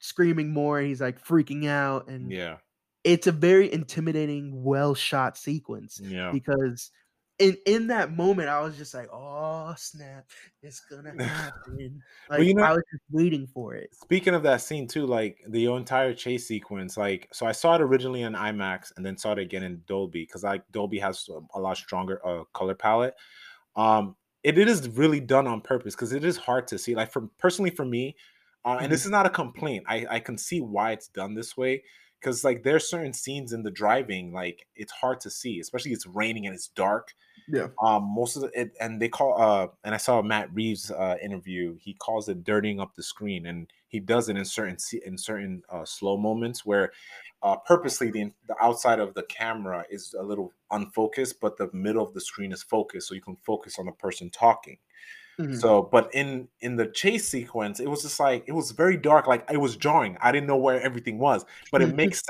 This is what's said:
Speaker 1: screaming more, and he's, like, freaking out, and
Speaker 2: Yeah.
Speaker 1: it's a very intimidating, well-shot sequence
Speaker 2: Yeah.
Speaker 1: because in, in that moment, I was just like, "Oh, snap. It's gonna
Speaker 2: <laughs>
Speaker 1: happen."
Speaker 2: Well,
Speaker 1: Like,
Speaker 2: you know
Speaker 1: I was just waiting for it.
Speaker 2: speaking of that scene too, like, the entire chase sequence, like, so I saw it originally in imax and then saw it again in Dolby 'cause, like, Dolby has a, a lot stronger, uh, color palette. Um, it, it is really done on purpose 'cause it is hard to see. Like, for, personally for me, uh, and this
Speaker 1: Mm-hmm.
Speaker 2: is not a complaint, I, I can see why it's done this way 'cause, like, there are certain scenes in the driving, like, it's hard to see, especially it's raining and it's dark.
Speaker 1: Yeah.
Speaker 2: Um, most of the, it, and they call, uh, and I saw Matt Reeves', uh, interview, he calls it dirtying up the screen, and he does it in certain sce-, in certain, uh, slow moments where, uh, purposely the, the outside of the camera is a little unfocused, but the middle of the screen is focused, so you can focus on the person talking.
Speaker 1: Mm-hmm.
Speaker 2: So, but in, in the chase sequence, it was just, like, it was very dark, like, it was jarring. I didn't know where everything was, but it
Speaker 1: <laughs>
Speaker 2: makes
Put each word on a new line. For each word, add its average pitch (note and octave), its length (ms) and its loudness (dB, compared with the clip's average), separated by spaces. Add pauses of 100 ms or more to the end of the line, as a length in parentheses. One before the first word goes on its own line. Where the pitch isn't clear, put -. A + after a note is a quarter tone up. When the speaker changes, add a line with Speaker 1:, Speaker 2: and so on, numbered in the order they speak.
Speaker 1:
screaming D#3+ 520 2
more, D3 280 0
and C#3+ 80 -2
he's, C3+ 140 -6
like, B2+ 200 -6
freaking D3 460 2
out, C#3 400 0
and B2+ 280 -8
Speaker 2:
Yeah. E2+ 240 -8 (440)
Speaker 1:
it's E3+ 240 6
a F3+ 40 6
very F3+ 400 6
intimidating, D3 920 -4
well-shot C3+ 720 0
sequence A2+ 640 -8
Speaker 2:
Yeah. F#2 360 -4
Speaker 1:
because C3+ 540 -2 (500)
in, F#3+ 160 6 (100)
in A3+ 220 4
that A3 240 0
moment, E3+ 380 2
I D3 120 0
was D#3 160 -6
just D3 160 -14
like, B2 180 -12
"Oh, D#3 640 -8
snap. C#3 520 -18 (320)
It's C#3+ 180 -20
gonna C#3+ 380 -18
Speaker 2:
<laughs> - 0 -
Speaker 1:
happen." C3+ 840 -10 (340)
Speaker 2:
Well, D#3 80 8
Speaker 1:
Like, - 20 8
Speaker 2:
you F#3+ 80 6
know G#3 100 6
Speaker 1:
I D#3+ 100 6
was E3 180 2
just D3+ 180 -14
waiting D#3 380 2
for A#2+ 280 -10
it. - 160 -12
Speaker 2:
speaking F#3 420 2
of D#3 100 2
that C3+ 160 6
scene D3 260 -6
too, D3 200 -4
like, A2 420 -2
the A#2 180 2
entire B2+ 480 0
chase B2 320 -6
sequence, G2 500 -8
like, G2 360 -2
so - 140 -6
I A2+ 60 2
saw E3 220 4
it E3 60 6
originally B2+ 420 2
in A2 120 -4
imax G2+ 640 -4
and F#2 80 -10
then F#2+ 120 -6
saw G#2+ 160 -4
it G2+ 60 0
again F#2+ 260 -6
in F2 220 -10
Dolby F2 400 -4
'cause, F2+ 180 -12
like, G2 260 -2
Dolby G#2 300 -4
has G2 280 -4
a, D#2+ 120 -14 (180)
a - 20 -6
lot F#2 160 -2
stronger, F#2 500 -6
uh, E2+ 180 -4 (100)
color F#2+ 220 -4
palette. A#2 380 2 (640)
Um, G#2+ 400 4 (280)
it, D3+ 140 6
it G#3 100 8
is E3 220 2
really C#3+ 300 4
done C3+ 280 4
on A2+ 140 -2
purpose A#2 340 -2
'cause A#2 160 -4
it C#3+ 120 -2
is F3 140 2
hard - 300 0
to G2+ 100 -6
see. A#2+ 160 -4
Like, A2 180 0
for, A2+ 160 -4 (100)
personally F3+ 320 2
for D#3 160 -4
me, B2 300 -4 (480)
uh, B2 180 0
and C#3 100 0
this C#3+ 120 2
Speaker 1:
Mm-hmm. - 20 -6
Speaker 2:
is G3 60 -4
not G3 140 6
a F#3 40 2
complaint, C#3 580 -4
I, A2+ 220 -4
I A2+ 100 -2
can A#2 180 -8
see - 220 -4
why G#2+ 320 -2
it's - 160 -10
done G2 260 -8
this A2+ 220 -10
way C3 280 -2 (380)
'cause, B2 220 -2
like, B2+ 200 2
there C#3+ 120 6
are D#3 40 4
certain D#3+ 340 -4
scenes C3+ 380 -8
in A2+ 120 -6
the G#2 80 -4
driving, G#2 600 0
like, F2+ 340 -8 (100)
it's G#2 160 -14
hard B2+ 300 -2
to G#2 80 -12
see, G2+ 300 -8
especially B2 320 -8
it's A2 140 -6
raining G#2+ 400 -4
and F#2+ 80 -8
it's F2+ 140 -14
dark. G#2 460 -2 (340)
Speaker 1:
Yeah. B2+ 200 -2 (140)
Speaker 2:
Um, G#2+ 220 4
most A2+ 320 -2
of C#3 60 -6
the, B2 180 -4
it, A#2+ 200 -6
and A2+ 220 -6
they A#2 60 2
call, A#2+ 320 2
uh, G2+ 280 4 (160)
and G#2+ 100 -2
I G#2+ 40 -2
saw A#2 240 4
Matt G#2+ 320 -2
Reeves', A2 380 -4
uh, F#2 300 -2
interview, F2+ 540 -6
he G2 180 -16
calls A2 340 -6
it F2+ 160 -6
dirtying G#2 360 0
up F#2+ 160 -8
the F2 80 -12
screen, F#2+ 420 -8
and E2+ 260 -10 (160)
he A2 120 -8
does A2+ 300 2
it G2+ 80 -2
in G2 80 -4
certain F#2 300 -6
sce-, - 280 -8
in F#2 140 -10
certain, G2 520 -8
uh, F2 160 -10
slow G2 320 -2
moments A2+ 480 -2
where, G2+ 260 2 (500)
uh, G2 140 4
purposely D#3 560 2
the, G#2 200 -4 (160)
the - 140 -6
outside A#2 380 4
of G2 140 -2
the F#2 100 -4
camera G#2+ 640 -6
is - 280 -12
a F#3 40 -6
little G2+ 300 -6 (200)
unfocused, A2 680 -2
but - 180 -2
the F#2+ 160 -4
middle G#2+ 320 0
of - 80 -16
the F#2+ 80 -10
screen G2 300 -10
is F2+ 100 -12
focused, G2+ 460 -4
so F#2+ 80 -10
you F#2+ 60 -14
can F#2 140 -16 (100)
focus G#2+ 320 -6
on F#2 80 -10
the F2+ 60 -8
person F2 380 -8
talking. - 480 2 (600)
Speaker 1:
Mm-hmm. C3+ 220 -4
Speaker 2:
So, A2 220 8
but - 320 4
in, C3+ 340 -2 (120)
in B2 160 -4
the A#2 120 2
chase G#3 400 0
sequence, A#2 520 -4
it C3 80 -4
was D3 140 -4
just, D3+ 180 -6
like, C3 280 2
it C#3 40 -8
was C3+ 200 -4
very F3 240 4
dark, D3 320 6
like, B2 220 4
it D3 80 2
was B2+ 180 0
jarring. C3+ 440 2
I B2 120 6
didn't C#3+ 160 0
know C#3 100 4
where C3 220 4
everything A#2+ 380 -4
was, B2 260 4 (280)
but C3+ 100 6
it C3 60 6
Speaker 1:
<laughs> B2+ 60 -2
Speaker 2:
makes E3 360 2